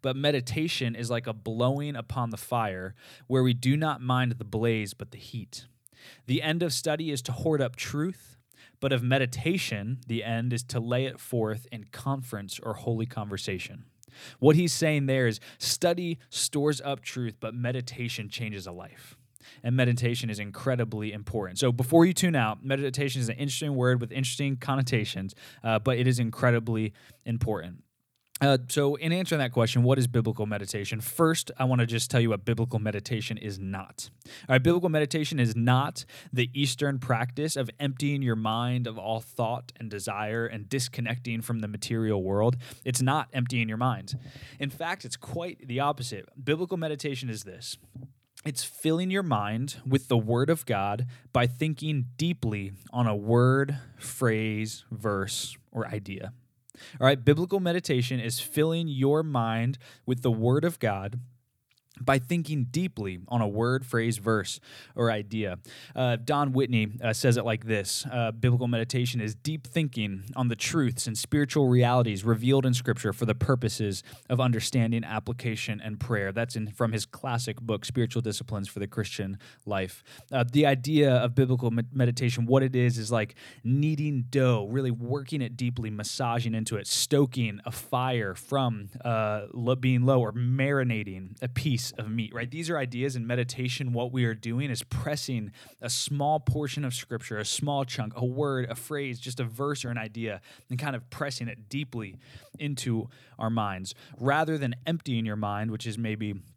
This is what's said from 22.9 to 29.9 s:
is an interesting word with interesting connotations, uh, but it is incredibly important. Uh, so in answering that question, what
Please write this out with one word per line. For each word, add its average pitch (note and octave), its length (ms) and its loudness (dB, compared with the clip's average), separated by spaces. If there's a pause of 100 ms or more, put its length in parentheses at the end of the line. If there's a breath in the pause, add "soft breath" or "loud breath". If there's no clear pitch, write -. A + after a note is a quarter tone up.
is A2+ 60 0
an A#2+ 80 -6
interesting C#3+ 380 -2
word B2 240 4
with A#2+ 120 -6
interesting C3+ 460 -2
connotations, B2 760 -2 (300 loud breath)
uh, A2+ 160 2
but B2 180 0
it B2 80 2
is B2+ 140 4
incredibly A2+ 720 2 (320 loud breath)
important. G#2+ 580 -4 (580)
Uh, C#3 160 8 (100)
so C#3+ 280 2
in D#3+ 180 0
answering F3 260 0
that B2+ 140 0
question, A#2+ 300 4
what C3 140 6